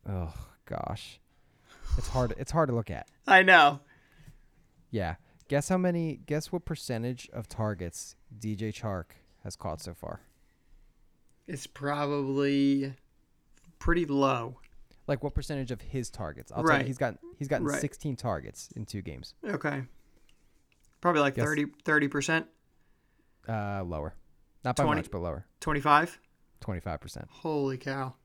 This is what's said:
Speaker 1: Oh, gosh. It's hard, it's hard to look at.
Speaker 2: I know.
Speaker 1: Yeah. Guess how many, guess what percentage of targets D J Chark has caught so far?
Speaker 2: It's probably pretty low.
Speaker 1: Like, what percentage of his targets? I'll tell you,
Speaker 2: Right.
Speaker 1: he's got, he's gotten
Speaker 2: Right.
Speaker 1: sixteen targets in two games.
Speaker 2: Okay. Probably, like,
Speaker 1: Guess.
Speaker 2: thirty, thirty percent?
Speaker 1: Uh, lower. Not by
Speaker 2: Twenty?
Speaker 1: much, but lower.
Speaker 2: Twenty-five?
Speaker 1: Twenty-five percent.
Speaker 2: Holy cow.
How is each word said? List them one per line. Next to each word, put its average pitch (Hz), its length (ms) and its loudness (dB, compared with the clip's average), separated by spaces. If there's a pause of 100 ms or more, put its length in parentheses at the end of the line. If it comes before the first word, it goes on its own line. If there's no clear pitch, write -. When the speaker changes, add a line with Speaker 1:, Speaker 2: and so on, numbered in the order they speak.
Speaker 1:
Oh, 90 240 -4 (340)
gosh. - 540 -8 (760)
It's - 100 -2
hard, 123 300 0
it's - 140 -6
hard 156 180 2
to 120 60 0
look 110 160 -2
at. - 180 -10 (160)
Speaker 2:
I 190 160 10
know. 156 380 8 (1120)
Speaker 1:
Yeah. 90 240 -2 (320)
Guess 143 220 0
how 185 80 4
many, 170 480 0
guess 151 260 -4
what 180 140 -4
percentage 123 680 -6
of 110 140 -8
targets 95 680 -6 (220)
D 107 180 -6
J 110 160 -6
Chark 95 340 -6 (380)
has 101 120 -10
caught 78 260 -8
so 85 140 -12
far? - 260 -12 (1300)
Speaker 2:
It's 165 180 -8
probably 139 1300 2 (880)
pretty 170 260 4
low. 135 540 2 (480)
Speaker 1:
Like, 143 160 0
what 143 120 -4
percentage 135 360 -2
of 113 100 -6
his 127 280 -6
targets? - 420 -10
I'll - 120 -4
tell 160 100 6
you, 143 60 6
Speaker 2:
Right. 131 80 0
Speaker 1:
he's 127 100 -4
got, 120 200 -2 (200)
he's 139 100 -8
gotten 143 200 0
Speaker 2:
Right. 143 140 0
Speaker 1:
sixteen 143 340 -4
targets 76 600 -6
in 107 100 -8
two 101 160 -8
games. 78 320 -12 (100)
Speaker 2:
Okay. 147 400 -4 (1160)
Probably, 165 200 4
like, 139 140 2
Speaker 1:
Guess. 139 100 2
Speaker 2:
thirty, 147 200 2 (180)
thirty 147 240 4
percent? 147 400 2 (1000)
Speaker 1:
Uh, 101 360 -2
lower. 80 320 -6 (480)
Not 123 120 -2
by 147 100 2
Speaker 2:
Twenty? 147 160 2
Speaker 1:
much, - 100 -12
but 92 80 -6
lower. 85 260 -6 (140)
Speaker 2:
Twenty-five? 151 600 4 (420)
Speaker 1:
Twenty-five 87 380 -6
percent. - 300 -12
Speaker 2:
Holy 139 480 -2
cow. 135 480 -6